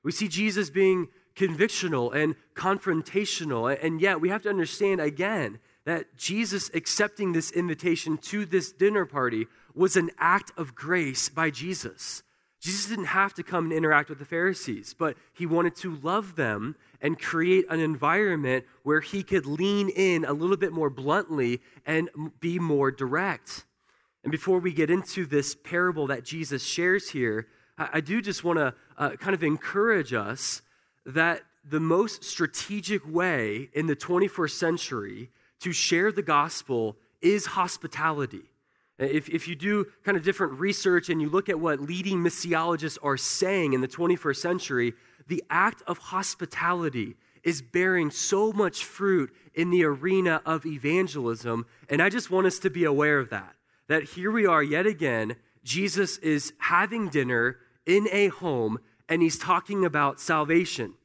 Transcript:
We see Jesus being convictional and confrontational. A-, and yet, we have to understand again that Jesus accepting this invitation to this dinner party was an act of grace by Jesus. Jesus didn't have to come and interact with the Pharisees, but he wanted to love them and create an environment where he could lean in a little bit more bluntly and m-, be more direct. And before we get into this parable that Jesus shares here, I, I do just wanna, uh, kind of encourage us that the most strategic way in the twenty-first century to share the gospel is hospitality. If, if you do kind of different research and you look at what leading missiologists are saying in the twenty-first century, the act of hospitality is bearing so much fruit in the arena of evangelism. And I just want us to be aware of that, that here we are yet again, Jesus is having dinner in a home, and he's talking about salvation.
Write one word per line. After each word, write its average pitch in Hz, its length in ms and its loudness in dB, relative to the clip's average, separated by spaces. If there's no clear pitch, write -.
We 147 100 -2
see 208 160 -2
Jesus 190 400 0
being 185 400 4
convictional 160 800 0
and 156 220 2
confrontational. 160 1160 -2
A-, 139 100 -4
and 160 200 0
yet, 185 180 2
we 170 80 2
have 202 140 0
to 208 80 -2
understand 190 500 0
again 151 600 -2
that 160 320 -4
Jesus 196 560 -2
accepting 202 580 0
this 165 180 0
invitation 170 680 -2
to 208 260 -4
this 175 260 0
dinner 196 360 2
party 120 400 -2
was 185 220 4
an 170 220 2
act 175 400 2
of 135 160 -8
grace 147 560 -2
by 160 180 0
Jesus. 147 760 -8
Jesus 202 260 -2
didn't 202 200 -4
have 196 280 0
to 170 80 -10
come 170 220 -2
and 165 80 -2
interact 156 360 4
with 147 120 -12
the 143 40 -12
Pharisees, 165 720 -4
but 160 200 -2
he 175 140 -6
wanted 170 300 2
to 170 200 -8
love 175 400 -4
them 117 400 -2
and 156 180 0
create 175 500 2
an 165 120 0
environment 156 840 2
where 151 160 4
he 196 240 -6
could 180 220 0
lean 196 420 2
in 180 360 2
a 139 80 -2
little 175 240 0
bit 185 140 -2
more 160 180 0
bluntly 135 720 0
and 160 320 0
m-, 147 220 -8
be 170 220 -2
more 143 320 2
direct. 143 720 -4
And 143 80 -4
before 180 300 2
we 180 120 -2
get 151 180 2
into 185 360 0
this 139 300 0
parable 170 500 0
that 127 180 -4
Jesus 143 380 -6
shares 185 480 0
here, 113 380 0
I, 147 180 -6
I 160 60 2
do 190 220 -2
just 196 220 -6
wanna, 160 300 2
uh, 143 200 -4
kind 196 180 -2
of 160 80 -2
encourage 170 680 0
us 110 500 -4
that 165 380 0
the 156 120 0
most 175 420 2
strategic 190 840 -4
way 143 680 -2
in 160 160 0
the 143 80 0
twenty-first 180 600 0
century 123 760 -4
to 180 140 -6
share 180 400 2
the 202 100 -2
gospel 139 760 0
is 196 260 4
hospitality. 151 1000 -4
If, 143 320 0
if 160 180 -4
you 170 80 -8
do 202 300 0
kind 196 120 2
of 160 60 0
different 160 380 -2
research 180 480 2
and 160 120 0
you 151 80 0
look 190 200 0
at 170 100 -2
what 151 220 0
leading 180 380 -2
missiologists 165 840 0
are 139 140 2
saying 180 560 2
in 131 80 2
the 127 80 -2
twenty-first 165 520 0
century, 131 540 -2
the 170 240 -4
act 185 380 2
of 175 100 -6
hospitality 170 1160 -4
is 156 200 -2
bearing 175 500 0
so 208 400 0
much 196 320 0
fruit 185 480 0
in 170 160 0
the 180 120 6
arena 160 640 2
of 160 180 -2
evangelism. 135 1040 -2
And 143 120 2
I 196 100 6
just 226 200 -4
want 185 160 4
us 180 140 0
to 190 100 0
be 175 140 0
aware 147 340 4
of 120 120 -2
that, 95 260 -10
that 160 160 2
here 180 260 -4
we 220 160 4
are 160 160 6
yet 151 240 0
again, 123 480 0
Jesus 180 540 -2
is 151 400 0
having 185 500 0
dinner 127 480 0
in 202 260 4
a 202 160 4
home, 120 500 -2
and 165 120 2
he's 165 180 2
talking 185 460 0
about 143 360 0
salvation. 156 760 0